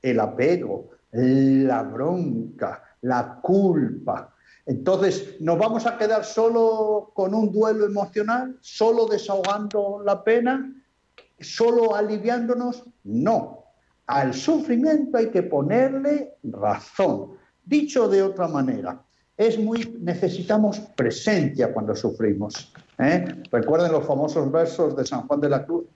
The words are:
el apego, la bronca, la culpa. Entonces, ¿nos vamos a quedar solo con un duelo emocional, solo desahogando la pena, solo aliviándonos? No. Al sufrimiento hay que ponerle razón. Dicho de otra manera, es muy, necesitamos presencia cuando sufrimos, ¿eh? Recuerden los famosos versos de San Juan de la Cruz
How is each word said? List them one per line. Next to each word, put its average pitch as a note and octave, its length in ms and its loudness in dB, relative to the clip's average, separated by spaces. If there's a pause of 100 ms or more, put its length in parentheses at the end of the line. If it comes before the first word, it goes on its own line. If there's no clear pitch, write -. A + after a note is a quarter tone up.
el A#2+ 180 0
apego, G#2+ 720 -2 (200)
la C3 720 4
bronca, B2 1000 -4 (180)
la B2 400 -2
culpa. E3+ 920 0 (320)
Entonces, F#3 760 0
¿nos E3 160 2
vamos A3+ 300 0
a A#3 100 -4
quedar G#3+ 260 0
solo A3 920 2
con G3 180 0
un G#3+ 180 2
duelo G#3+ 340 2
emocional, G#3+ 760 -2
solo A3+ 460 2
desahogando G3+ 1000 -2
la G3+ 180 0
pena, B3 480 0 (680)
solo A3+ 560 2
aliviándonos? A#3 880 -2 (200)
No. - 600 -2 (400)
Al C3 300 0
sufrimiento C#4+ 840 0
hay A3+ 140 2
que F3+ 120 0
ponerle C4 1000 0
razón. G#2+ 880 -2 (340)
Dicho C#4 420 2
de G3 140 4
otra F#3+ 260 0
manera, B2+ 540 -4 (340)
es A3 220 2
muy, A3 420 -4
necesitamos G3 800 0 (160)
presencia B2+ 800 0
cuando G#2+ 220 -2
sufrimos, G#2 760 -4 (280)
¿eh? E3 260 2 (260)
Recuerden D#3 400 2
los C#3+ 140 0
famosos C#3+ 460 0
versos D#3+ 440 0
de C3+ 80 -2
San B2+ 220 -6
Juan C#3+ 160 0
de D3 80 2
la C#3 160 0
Cruz E3+ 200 -4 (100)